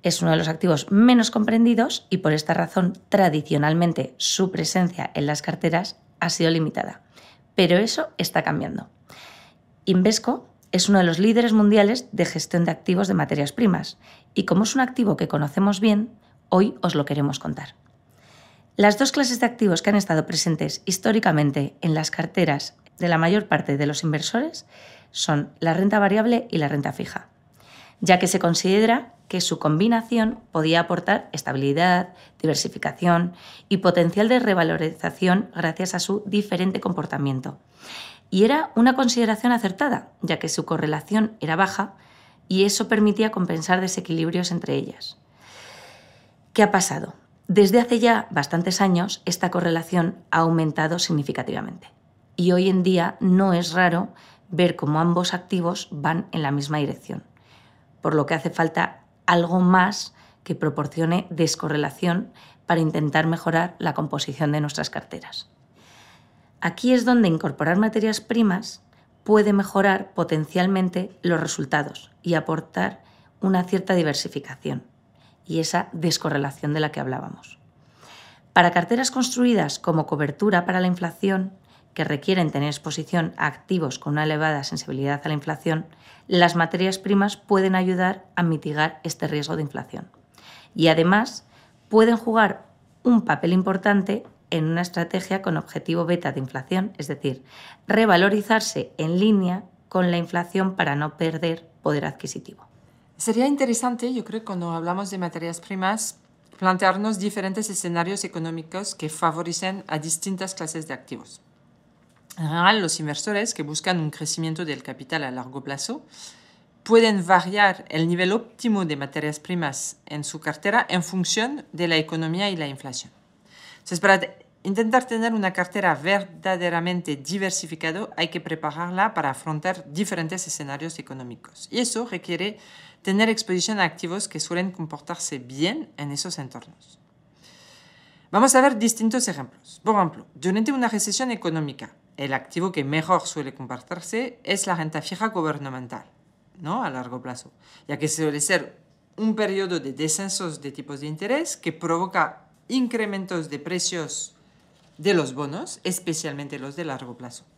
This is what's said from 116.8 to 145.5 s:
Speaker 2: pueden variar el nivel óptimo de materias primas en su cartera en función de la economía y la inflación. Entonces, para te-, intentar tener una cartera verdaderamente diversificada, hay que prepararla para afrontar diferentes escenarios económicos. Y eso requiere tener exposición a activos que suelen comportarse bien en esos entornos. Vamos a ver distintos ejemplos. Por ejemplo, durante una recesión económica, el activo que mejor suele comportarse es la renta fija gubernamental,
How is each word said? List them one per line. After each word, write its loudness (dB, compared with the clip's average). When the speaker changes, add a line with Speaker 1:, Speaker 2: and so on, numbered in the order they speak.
Speaker 2:
pueden 6
variar 4
el 0
nivel 2
óptimo -2
de -2
materias -6
primas -6
en -8
su -10
cartera 0
en 0
función -2
de -2
la 2
economía -2
y -4
la -4
inflación. -12
Entonces, -8
para 6
te-, -8
intentar 2
tener -2
una 0
cartera 0
verdaderamente -2
diversificada, -6
hay -2
que -8
prepararla -4
para -2
afrontar -6
diferentes -6
escenarios -10
económicos. -16
Y -4
eso -2
requiere -6
tener 4
exposición -2
a 2
activos -6
que -10
suelen -4
comportarse -10
bien -6
en -8
esos -8
entornos. -18
Vamos 6
a 10
ver 6
distintos 0
ejemplos. -12
Por 2
ejemplo, 0
durante 0
una 0
recesión -2
económica, -6
el -6
activo -4
que -4
mejor 0
suele -10
comportarse -10
es -2
la 0
renta -6
fija -4
gubernamental, -6